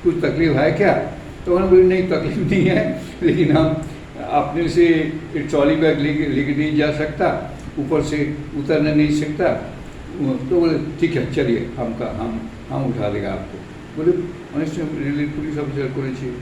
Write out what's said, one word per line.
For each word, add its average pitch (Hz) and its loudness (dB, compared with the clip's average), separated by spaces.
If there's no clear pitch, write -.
कुछ 170 4
तकलीफ 165 2
है 143 4
क्या?" 185 4
तो 175 2
उन्होंने 185 6
बोली, 185 10
"नहीं, 185 2
तकलीफ 165 0
नहीं 190 4
है, - 2
लेकिन 160 4
हम 156 2
अपने 147 0
से 160 4
ट्रॉली 147 2
बैग 156 4
लेके, 147 0
लेके 139 0
नहीं 151 0
जा 151 2
सकता, - -2
ऊपर 147 0
से 147 -2
उतरने 151 0
नहीं 151 4
सकता।" 151 0
तो 175 4
बोले, 156 0
"ठीक 165 0
है, - -2
चलिए, 117 0
हम 113 -4
का, 113 -6
हम, 113 -8
हम 135 -4
उठा 107 -2
देगा 101 -4
आपको।" 92 -8
বলে 160 2
অনেক 151 -2
সময় 151 -6
রেলের 147 -2
পুলিশ 151 -6
অফিসার 139 -4
করেছে 135 -6